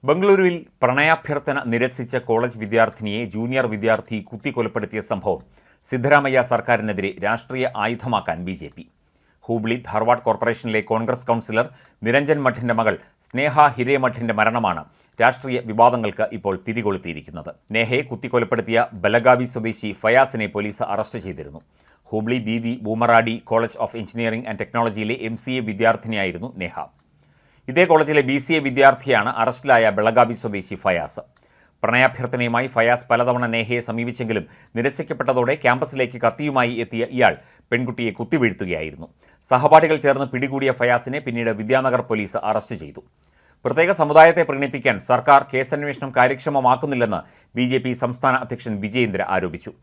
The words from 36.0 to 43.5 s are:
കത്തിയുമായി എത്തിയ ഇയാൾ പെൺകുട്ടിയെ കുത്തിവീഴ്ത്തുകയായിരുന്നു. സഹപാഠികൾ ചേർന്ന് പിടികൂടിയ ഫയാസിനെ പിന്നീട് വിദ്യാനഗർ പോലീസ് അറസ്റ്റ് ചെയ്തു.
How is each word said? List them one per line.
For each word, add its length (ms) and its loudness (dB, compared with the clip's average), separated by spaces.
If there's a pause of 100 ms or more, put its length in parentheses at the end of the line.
കത്തിയുമായി 480 0 (120)
എത്തിയ 200 -4 (120)
ഇയാൾ 200 4 (340)
പെൺകുട്ടിയെ 480 -4
കുത്തിവീഴ്ത്തുകയായിരുന്നു. 880 -2 (420)
സഹപാഠികൾ 460 6 (100)
ചേർന്ന് 280 2
പിടികൂടിയ 460 -2
ഫയാസിനെ 480 0
പിന്നീട് 320 -2
വിദ്യാനഗർ 500 0
പോലീസ് 280 -4 (120)
അറസ്റ്റ് 320 -4
ചെയ്തു. 220 -18 (600)